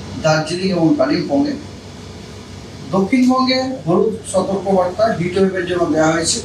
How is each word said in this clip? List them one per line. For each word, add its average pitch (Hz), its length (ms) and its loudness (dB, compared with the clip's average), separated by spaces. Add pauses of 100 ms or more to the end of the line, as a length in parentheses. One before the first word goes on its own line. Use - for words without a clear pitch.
(220)
দার্জিলিং 160 480 0
এবং 165 280 4
কালিম্পংয়ে। 139 540 0 (1400)
দক্ষিণবঙ্গে 254 720 4 (240)
হলুদ 190 280 2 (180)
সতর্কবার্তা 190 800 0
হিট 180 260 -2
ওয়েভের 185 280 2
জন্য 170 200 0
দেওয়া 156 260 4
হয়েছে 165 320 -2